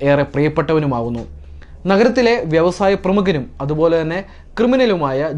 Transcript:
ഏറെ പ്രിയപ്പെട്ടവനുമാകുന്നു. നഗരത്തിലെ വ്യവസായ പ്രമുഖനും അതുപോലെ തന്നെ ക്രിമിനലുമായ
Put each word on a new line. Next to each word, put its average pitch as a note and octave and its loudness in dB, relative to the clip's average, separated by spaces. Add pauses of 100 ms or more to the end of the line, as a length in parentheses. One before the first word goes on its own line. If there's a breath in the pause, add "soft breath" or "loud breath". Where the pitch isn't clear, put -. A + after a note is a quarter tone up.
ഏറെ C#3 2
പ്രിയപ്പെട്ടവനുമാകുന്നു. C#3+ -2 (640 soft breath)
നഗരത്തിലെ A#3 4 (120)
വ്യവസായ F3 2
പ്രമുഖനും F#3+ 0 (160)
അതുപോലെ D#3 0
തന്നെ E3 -4 (340 loud breath)
ക്രിമിനലുമായ G#3+ 0 (180)